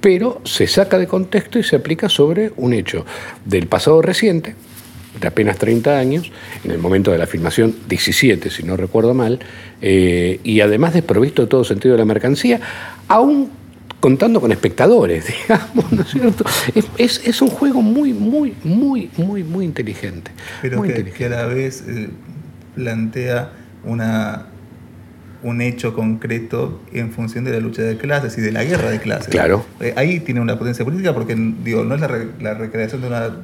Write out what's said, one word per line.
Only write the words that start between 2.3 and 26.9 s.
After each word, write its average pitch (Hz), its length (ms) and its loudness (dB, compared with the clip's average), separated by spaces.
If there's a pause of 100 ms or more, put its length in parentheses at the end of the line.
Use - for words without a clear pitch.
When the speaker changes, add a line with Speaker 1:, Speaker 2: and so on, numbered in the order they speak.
Speaker 1:
un 123 160 0
hecho 104 320 -2 (400)
del 92 220 0
pasado 156 360 6
reciente, 180 520 0 (680)
de 98 80 -4
apenas 104 280 2
treinta 117 420 2
años, 139 320 0 (340)
en - 80 -4
el 82 60 -2
momento 95 320 2
de 85 80 4
la 85 80 0
filmación, 85 480 0 (140)
diecisiete, 113 600 2
si - 140 -10
no 90 120 -2
recuerdo 113 380 2
mal, 123 240 0 (420)
eh, 92 640 2
y 107 160 2
además 110 320 4
desprovisto 139 500 2
de 110 60 2
todo 131 160 4
sentido 117 300 4
de 117 60 6
la 113 40 4
mercancía, 139 560 2 (480)
aún 277 400 4 (520)
contando 180 420 4
con 113 100 4
espectadores, 104 720 4 (120)
<laughs> - 120 -10
digamos, 220 440 2
¿no 202 100 2
es - 80 -2
cierto? 233 340 2 (300)
Es, 214 100 4 (140)
es, - 280 0
es 233 160 0
un 269 60 4
juego 262 320 0
muy, 254 320 2
muy, 233 420 0 (100)
muy, 220 520 0
muy, 190 260 -2
muy 175 220 -4
inteligente, 101 680 -8 (280)
Speaker 2:
Pero 131 180 -2
Speaker 1:
muy 202 100 0
Speaker 2:
que, 120 100 -2
Speaker 1:
inteligente. 95 200 -8
Speaker 2:
que 120 160 -4
a 120 80 -4
la 120 40 -4
vez, 131 420 -4
eh, 110 220 -8 (640)
plantea 120 760 -4 (340)
una, 110 600 -4 (960)
un 120 180 -4
hecho 120 340 -4
concreto 113 840 -4 (120)